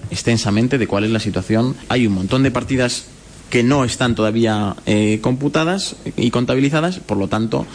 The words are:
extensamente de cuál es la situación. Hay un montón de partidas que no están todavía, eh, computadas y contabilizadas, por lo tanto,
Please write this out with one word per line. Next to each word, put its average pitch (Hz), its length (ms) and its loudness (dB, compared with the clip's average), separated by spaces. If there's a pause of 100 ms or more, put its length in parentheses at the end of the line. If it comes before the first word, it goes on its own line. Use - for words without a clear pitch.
(100)
extensamente 113 680 0
de 110 100 0
cuál 101 180 0
es 107 60 0
la 113 80 0
situación. 110 560 0 (140)
Hay 123 180 2
un 101 60 2
montón 95 300 0
de 135 80 4
partidas 123 580 -2 (400)
que 120 140 2
no 135 220 4
están 120 300 0
todavía, 110 720 0
eh, 107 380 2
computadas 156 720 -2 (180)
y 117 160 0
contabilizadas, 139 680 0
por - 180 -4
lo 98 120 -2
tanto, 110 460 -2